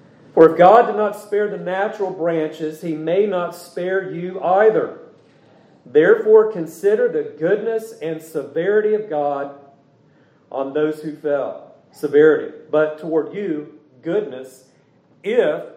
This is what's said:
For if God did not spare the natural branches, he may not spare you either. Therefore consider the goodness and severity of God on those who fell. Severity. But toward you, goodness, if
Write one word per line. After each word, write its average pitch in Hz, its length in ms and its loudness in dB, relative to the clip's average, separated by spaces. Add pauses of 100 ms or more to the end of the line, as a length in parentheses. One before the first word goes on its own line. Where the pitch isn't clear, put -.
(320)
For 165 160 8
if - 80 -2
God 202 300 8
did 214 80 -4
not 208 260 -4
spare 208 280 -4
the 185 80 -8
natural 185 560 -6
branches, 156 680 -4
he 170 120 -6
may 170 320 0
not 175 300 -4
spare 185 560 -6
you 180 280 -10
either. 175 600 2 (840)
Therefore 214 680 4
consider 202 560 -2
the 156 160 -4 (120)
goodness 214 640 -4
and 156 220 -8
severity 202 720 -2
of 185 160 -6
God 143 460 -4 (960)
on 135 200 -6
those 151 300 -4
who 151 140 -10
fell. 139 580 -6 (160)
Severity. 147 640 4 (140)
But 151 300 0
toward 156 340 -4
you, 170 460 -8 (220)
goodness, 151 640 -8 (580)
if 180 400 0 (120)